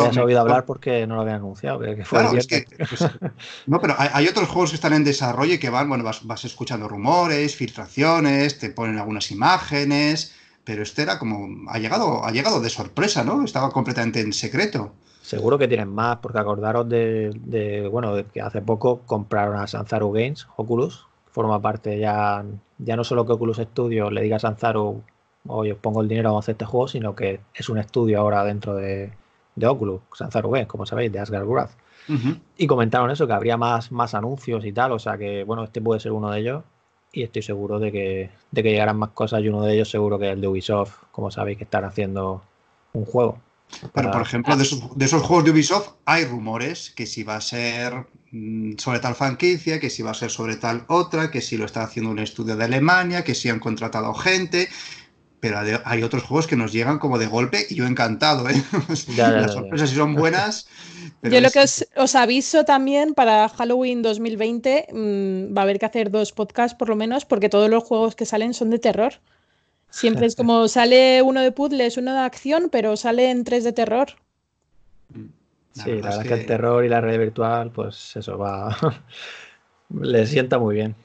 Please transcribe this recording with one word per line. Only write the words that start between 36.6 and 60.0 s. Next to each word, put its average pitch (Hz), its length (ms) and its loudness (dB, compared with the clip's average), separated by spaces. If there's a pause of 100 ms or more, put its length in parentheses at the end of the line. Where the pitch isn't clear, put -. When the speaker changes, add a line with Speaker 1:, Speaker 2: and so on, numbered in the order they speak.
Speaker 1:
y 139 120 -6
estoy 113 200 -6
seguro 101 340 -6
de 107 140 -2
que, 95 380 -4 (220)
de 120 120 0
que 110 80 4
llegarán 107 260 2
más 107 120 -2
cosas, 110 340 -2
y 107 60 0
uno 104 140 0
de 104 120 2
ellos 110 160 0
seguro 104 260 0
que 101 100 -2
es 98 60 -2
el 98 80 -6
de 98 60 -2
Ubisoft, 101 640 -2
como 104 180 -6
sabéis 101 280 -6
que 107 80 -12
están 101 180 -2
haciendo 95 580 -4 (520)
un 110 120 -4
juego 120 320 0 (440)
Speaker 2:
Pero, - 100 -16
Speaker 1:
para 123 200 -2
Speaker 2:
por 101 100 2
ejemplo, 120 340 0
de 135 80 4
esos, 135 340 -4
de 135 80 2
esos 156 180 4
juegos 165 220 4
de 160 60 8
Ubisoft 160 380 2 (160)
hay 160 200 4
rumores, 120 680 -6
que 117 100 -8
si 107 180 -10
va 107 120 -6
a 110 60 -8
ser, 120 640 -4 (260)
mm, 110 460 -8
sobre 120 220 -2
tal 120 160 -2
franquicia, 156 640 0
que 135 100 -4
si - 140 -8
va 110 80 -6
a 110 40 -8
ser 113 160 -6
sobre 113 240 -4
tal 117 320 -4
otra, 165 440 0
que 123 100 -2
si - 160 -6
lo 107 80 -4
está 110 180 -6
haciendo 110 280 -4
un 107 80 -4
estudio 110 360 -6
de 107 80 -2
Alemania, 175 600 2
que 131 120 -2
si - 140 -2
han 113 100 -2
contratado 110 540 -4
gente, 185 560 0 (680)
pero 104 200 -2
hay, 104 120 -2 (140)
hay 113 180 0
otros 117 200 -2
juegos 160 240 0
que 143 100 2
nos 110 160 0
llegan 123 260 0
como 131 180 0
de 110 100 0
golpe 120 420 0
y 202 60 -8
yo 123 100 0
encantado, 123 640 2
¿eh? 139 120 4 (100)
<laughs> 156 440 -4
Speaker 1:
Ya, 117 140 6
ya, - 20 6
Speaker 2:
Las 110 100 4
Speaker 1:
ya, 107 60 2
ya. 104 60 -2
Speaker 2:
sorpresas 135 360 -2
sí 131 60 -2
son 151 200 2